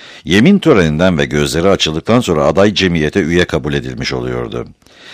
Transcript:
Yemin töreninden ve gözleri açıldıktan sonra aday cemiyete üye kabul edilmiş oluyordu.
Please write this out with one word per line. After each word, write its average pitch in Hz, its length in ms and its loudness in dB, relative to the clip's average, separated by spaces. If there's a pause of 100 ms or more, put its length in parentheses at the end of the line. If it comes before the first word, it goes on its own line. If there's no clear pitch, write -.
(240)
Yemin 135 340 4
töreninden 90 600 2
ve 71 60 0
gözleri 73 440 -2
açıldıktan 90 520 0
sonra 80 240 0
aday 95 300 2
cemiyete 85 460 0
üye 87 240 0
kabul 71 300 -4
edilmiş 64 380 -8
oluyordu. 64 540 -8 (480)